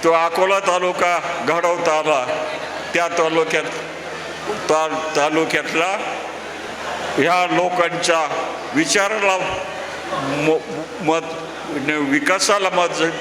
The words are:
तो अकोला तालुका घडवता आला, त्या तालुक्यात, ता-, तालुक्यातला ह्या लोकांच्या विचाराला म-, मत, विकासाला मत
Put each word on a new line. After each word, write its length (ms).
तो 80
अकोला 480
तालुका 880
घडवता 520
आला, 480
त्या 140
तालुक्यात, 560
ता-, 460
तालुक्यातला 840
ह्या 380
लोकांच्या 960
विचाराला 640
म-, 440
मत, 200
विकासाला 800
मत 340